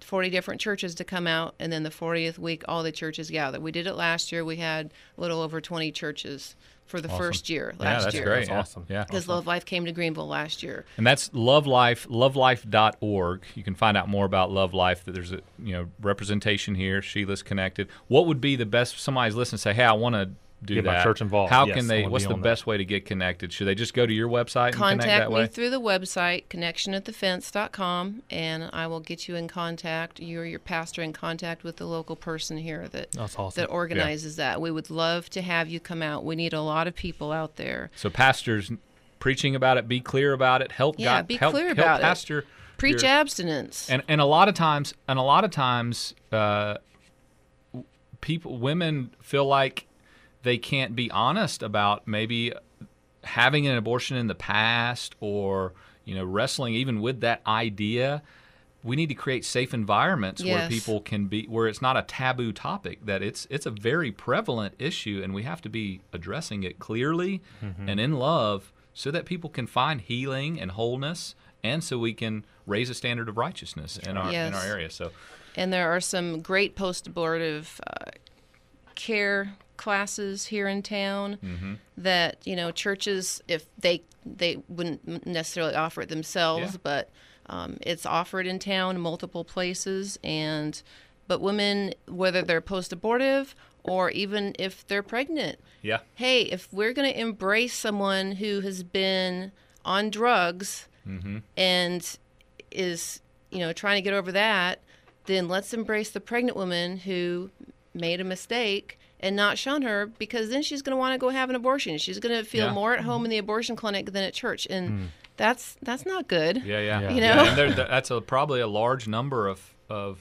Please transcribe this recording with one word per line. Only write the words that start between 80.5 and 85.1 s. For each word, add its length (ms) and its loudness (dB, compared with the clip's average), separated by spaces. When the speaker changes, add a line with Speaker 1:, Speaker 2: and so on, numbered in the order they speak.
Speaker 1:
in 140 -2
town 640 -4
Speaker 2:
Mm-hmm. 300 -8
Speaker 1:
that, 480 2
you 120 -4
know, 140 -2
churches, 800 -2
if 180 -2
they, 240 2
they 340 -2
wouldn't 380 -4
m-, 180 -8